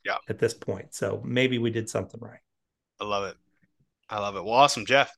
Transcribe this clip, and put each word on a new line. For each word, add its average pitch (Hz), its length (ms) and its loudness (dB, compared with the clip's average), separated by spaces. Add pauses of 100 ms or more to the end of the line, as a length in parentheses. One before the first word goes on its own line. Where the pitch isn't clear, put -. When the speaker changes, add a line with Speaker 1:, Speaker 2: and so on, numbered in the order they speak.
Speaker 1:
Yeah. 98 120 -2 (120)
Speaker 2:
at 107 100 -6
this 113 140 0
point. - 400 -10
So 104 320 -6
maybe 127 320 0
we 117 140 0
did 113 180 -4
something - 320 -6
right." - 200 -18 (580)
Speaker 1:
I 101 60 -6
love 101 180 -2
it. 95 140 -10 (720)
I 107 100 -2
love 101 160 -2
it. 92 80 -6
Well, 107 100 -2
awesome, 127 320 6
Jeff. 131 320 4